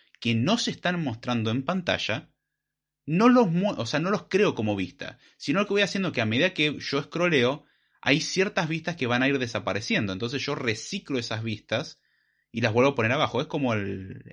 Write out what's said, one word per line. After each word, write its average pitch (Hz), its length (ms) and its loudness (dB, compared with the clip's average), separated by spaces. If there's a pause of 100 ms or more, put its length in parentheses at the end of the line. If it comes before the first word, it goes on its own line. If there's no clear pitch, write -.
(200)
que 117 160 2
no 156 220 2
se 233 140 -2
están 175 320 -2
mostrando 113 480 -2
en 131 120 -2
pantalla, 113 680 -2 (760)
no 190 240 4
los 240 220 6
mu-, 185 260 2
o 117 80 -4
sea, 143 140 -2
no 175 120 0
los 208 160 -2
creo 190 280 2
como 107 200 0
vista, 90 420 -8 (200)
sino 190 280 0
que 202 80 -4
voy 202 80 2
haciendo 190 300 0
que 117 100 -2
a 113 40 2
medida 135 280 2
que 151 260 0
yo 139 220 -2
scrolleo, 143 640 2 (360)
hay 147 200 2
ciertas 185 480 0
vistas 160 260 -4
que 127 120 -2
van 120 160 2
a 131 40 2
ir 139 120 2
desapareciendo. 104 760 -2
Entonces 120 320 -4
yo 143 100 -4
reciclo 135 640 -4
esas 113 240 -6
vistas 113 580 -6 (500)
y 113 100 -4
las 113 120 2
vuelvo 127 180 4
a 139 40 -12
poner 113 160 2
abajo. 135 300 0
Es 151 60 -6
como 139 260 -2
el, 98 600 -6